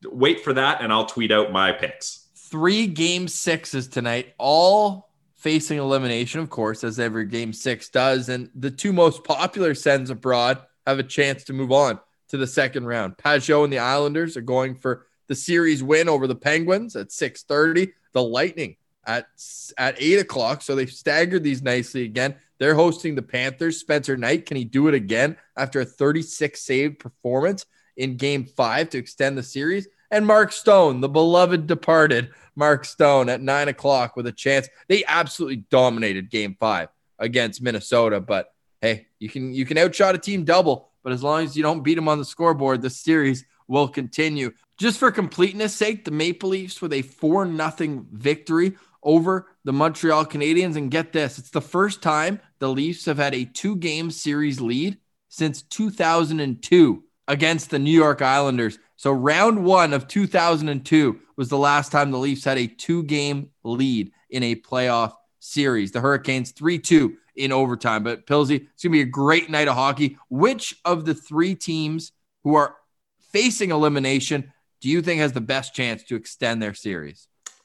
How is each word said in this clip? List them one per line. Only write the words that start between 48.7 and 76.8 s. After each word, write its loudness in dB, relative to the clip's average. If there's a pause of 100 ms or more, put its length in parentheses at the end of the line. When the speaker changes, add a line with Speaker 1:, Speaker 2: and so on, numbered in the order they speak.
Speaker 2:
over 2 (180)
the -4
Montreal 2
Canadiens. 0
And -6
get -4
this, -2
it's -20
the -4
first -2
time 0 (180)
the -4
Leafs -4
have -2
had 0
a -4
two-game -6
series -4
lead -4 (300)
since -4
two -4
thousand 0
and -6
two 6 (220)
against 0
the -2
New 2
York 6
Islanders. 2 (180)
So 0
round 2
one 4
of -2
two 0
thousand 2
and -4
two 2 (160)
was -4
the -2
last 2
time 2
the -4
Leafs -4
had 0
a 0
two-game -4 (120)
lead -2 (180)
in -4
a -2
playoff -2 (240)
series. -2
The -4
Hurricanes -2
three -2
two 4 (200)
in -2
overtime. 0
But -6
Pilsy, 0
it's -20
gonna 0
be 6
a -2
great 2
night 0
of 0
hockey. 0 (100)
Which 0 (100)
of -2
the -2
three -2
teams -6 (300)
who 4
are 2 (560)
facing 0
elimination 0 (280)
do -4
you 2
think -2
has 0
the -4
best -6
chance -6
to -10
extend -6
their -6
series? -10 (380)